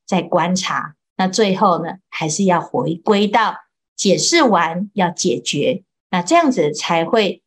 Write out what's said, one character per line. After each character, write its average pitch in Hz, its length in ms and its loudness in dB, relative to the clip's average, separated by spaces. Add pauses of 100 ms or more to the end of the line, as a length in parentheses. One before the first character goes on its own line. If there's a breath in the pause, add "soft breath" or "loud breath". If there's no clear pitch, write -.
在 180 160 -2
观 175 320 0
察。 156 420 -6 (200)
那 190 140 0
最 190 260 0
后 180 260 2
呢， 170 120 -8 (160)
还 - 180 -6
是 160 160 -2
要 180 160 4
回 156 360 -4
归 208 300 2
到 208 300 0 (400)
解 180 220 2
释 320 260 2
完 180 520 0
要 180 140 0
解 127 300 -2
决， 135 440 -4 (280)
那 - 100 0
这 330 140 2
样 330 160 4
子 165 220 0
才 165 320 -2
会 196 420 0